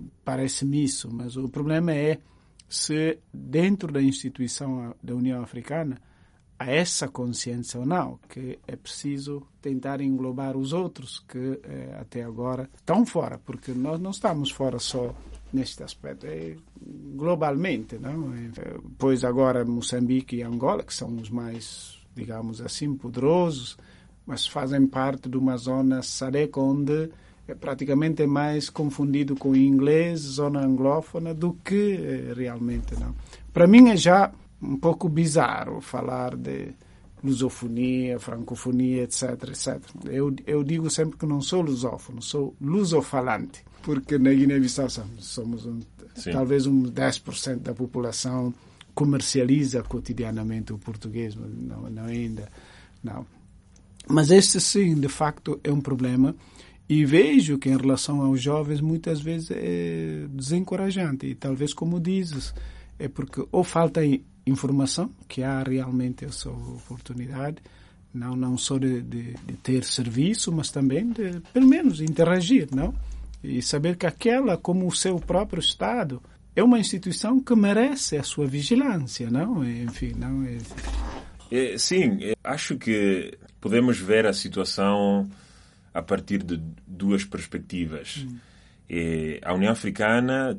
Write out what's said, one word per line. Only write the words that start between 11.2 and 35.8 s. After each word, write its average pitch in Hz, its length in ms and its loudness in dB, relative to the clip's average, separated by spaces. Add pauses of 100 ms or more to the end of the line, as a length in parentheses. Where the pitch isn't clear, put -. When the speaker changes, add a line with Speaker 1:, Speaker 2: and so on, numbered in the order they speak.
Speaker 1:
que, 131 360 -6
eh, 131 360 -14
até 120 240 -10
agora 123 540 -6
estão 202 280 2
fora, 131 380 -4
porque - 300 -10
nós 147 260 -4
não 185 120 -6
estamos 156 400 -2
fora 127 280 -2
só 123 340 -6 (380)
neste 131 320 -4
aspecto, 67 440 -14
é 80 280 -10 (600)
globalmente, 147 840 -2
não? 139 340 -8
É, 117 160 -10 (480)
pois 131 280 2
agora 123 400 2
Moçambique 123 720 -2
e 120 60 -6
Angola, 120 400 -2
que - 100 -14
são 117 240 -8
os 110 120 -10
mais, 117 680 -10 (160)
digamos 113 460 -10
assim, 139 340 -6
poderosos, 135 800 0 (500)
mas - 220 -4
fazem 135 400 2
parte 135 400 -2
de 127 100 -4
uma 131 200 2
zona 131 440 0
sadec 139 560 -2
onde 143 520 0 (380)
é - 80 -12
praticamente 147 720 0
mais 147 420 0
confundido 143 640 0
com 139 140 -2
o 135 80 6
inglês, 147 640 6
zona 143 420 -2
anglófona, 147 720 0
do 170 200 -2 (120)
que, 202 300 2
eh, 131 400 -6
realmente, 120 640 -4
não. 120 140 -6 (380)
Para 175 160 8
mim 240 220 12
é 202 80 4
já 185 340 6 (300)
um 135 160 -4
pouco 165 320 2
bizarro 143 720 2